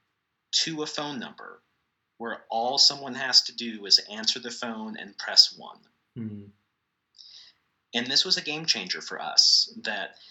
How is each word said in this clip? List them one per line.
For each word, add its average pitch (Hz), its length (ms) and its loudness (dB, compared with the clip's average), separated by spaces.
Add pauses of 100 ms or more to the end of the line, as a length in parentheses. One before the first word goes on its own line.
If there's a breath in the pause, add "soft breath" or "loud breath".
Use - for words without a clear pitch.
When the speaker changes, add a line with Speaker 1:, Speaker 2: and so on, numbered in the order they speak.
(520)
Speaker 1:
to 156 300 0
a 151 40 -2
phone 147 320 -6
number - 440 -12 (560)
where 113 320 -8
all 120 260 0
someone 139 380 4
has 127 280 -2
to 123 120 -10
do 107 320 -8
is 95 120 4 (120)
answer 113 280 -4
the 120 120 -8
phone 110 480 -8
and 101 180 -14
press - 400 4
one. - 220 -16 (360)
Speaker 2:
Hmm. 107 280 -8 (1500 loud breath)
Speaker 1:
And 120 120 2
this 131 180 4
was 185 120 2
a 175 60 -4
game 156 240 -4
changer 95 340 0
for - 200 -8
us, - 520 4 (100)
that 104 340 -4 (140 loud breath)